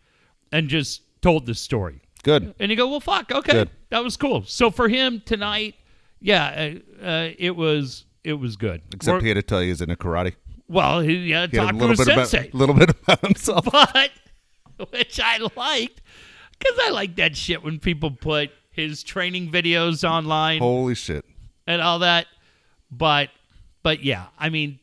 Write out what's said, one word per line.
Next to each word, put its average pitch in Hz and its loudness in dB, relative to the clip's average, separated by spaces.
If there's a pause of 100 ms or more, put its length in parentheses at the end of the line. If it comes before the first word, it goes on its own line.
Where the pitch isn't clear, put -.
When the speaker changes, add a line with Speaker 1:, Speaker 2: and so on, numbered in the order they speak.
(540)
Speaker 1:
and 151 -2
just 147 -4 (200)
told 156 2
the 117 -2
story. 90 -6 (220)
Speaker 2:
Good. 147 2
Speaker 1:
And 202 -2
you 220 0
go, 254 2
"Well, 285 -4
fuck, - -4
okay, 277 -2
Speaker 2:
Good. 220 4 (200)
Speaker 1:
that 233 -2
was 247 -6
cool." 214 -2
So 240 2
for 233 0
him 247 0
tonight, 208 -4 (460)
yeah, 151 0 (260)
uh, - -18
uh, 165 -2
it 180 -2
was, 151 -2 (180)
it 156 -4
was 123 -6
good. 98 -4 (100)
Speaker 2:
Except - 2
Speaker 1:
We're - 0
Speaker 2:
he 113 0
had 104 2
to 101 2
tell 95 0
you 90 0
he's 85 -2
into 85 -2
karate. 90 -2 (320)
Speaker 1:
Well, 165 2
he, 160 2
yeah, 175 -2
Speaker 2:
He 127 -2
had - 2
a - 0
Speaker 1:
talk - 0
to 104 0
Speaker 2:
little 120 4
Speaker 1:
his 107 4
Speaker 2:
bit 127 6
about, 127 4
Speaker 1:
sensei. - -2
Speaker 2:
little 135 4
bit 156 8
about - 2
himself. 190 2
Speaker 1:
<laughs> 233 -2
But, 277 6 (800)
which 240 -4
I 226 0 (180)
liked, 254 -6 (580)
'cause 494 0
I 427 0
like 196 -4
that 165 2
shit 165 -6
when 156 -6
people 160 -2
put 147 -4 (200)
his 156 -8
training 180 -6
videos 170 0
online 156 0
Speaker 2:
Holy 123 0
shit. 73 -8 (420)
Speaker 1:
and 170 -2
all 170 0
that. 175 0 (640)
But, 143 0 (540)
but 156 -2
yeah, 95 -4 (120)
I 156 -4
mean, 147 -6